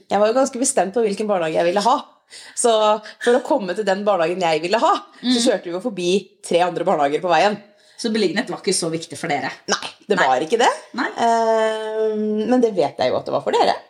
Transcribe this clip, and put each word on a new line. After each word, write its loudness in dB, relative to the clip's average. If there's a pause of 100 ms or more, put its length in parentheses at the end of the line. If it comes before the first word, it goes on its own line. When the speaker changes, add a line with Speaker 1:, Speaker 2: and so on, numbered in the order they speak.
Speaker 1:
<laughs> -14
jeg 0
var 4
jo 2
ganske... 0
bestemt 0
på 0
hvilken -2
barnehage -2
jeg 2
ville 0
ha. 2 (500)
Så 2 (180)
for 2
å 2
komme -2
til -4
den 0
barnehagen 0
jeg 0
ville 0
ha, 2 (280)
så 2
Speaker 2:
Mm. 0
Speaker 1:
kjørte 0
vi -10
jo -6
forbi -2 (140)
tre 2
andre -2
barnehager 2
på -2
veien. 4 (420)
Speaker 2:
Så -4
beliggenhet 0
var -8
ikke -2
så -4
viktig -8
for -8
dere? -4 (160)
Speaker 1:
Nei, -2 (220)
det 2
Speaker 2:
Nei. 4
Speaker 1:
var 2
ikke 0
det. 4 (240)
Speaker 2:
Nei. -4
Speaker 1:
Eh, 0
men 0
det 2
vet 0
jeg 0
jo 0
at -6
det -8
var -2
for -4
dere. 2 (140)